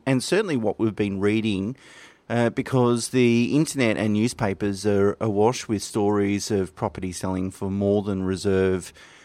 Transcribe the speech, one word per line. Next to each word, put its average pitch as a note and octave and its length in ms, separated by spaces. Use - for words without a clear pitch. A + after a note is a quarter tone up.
and C3 180
certainly F3+ 320
what G#2+ 240
we've G#2+ 160
been G2+ 240
reading, G#2+ 560
uh, A#2 200
because A#2+ 600
the A#2+ 440
internet C3 440
and G#2+ 160
newspapers G#2 720
are G2+ 340
awash G#2+ 480
with G2+ 160
stories G2+ 680
of F#2+ 260
property F#2+ 360
selling F#2 400
for G2 180
more G2+ 320
than F#2+ 220
reserve, F#2+ 720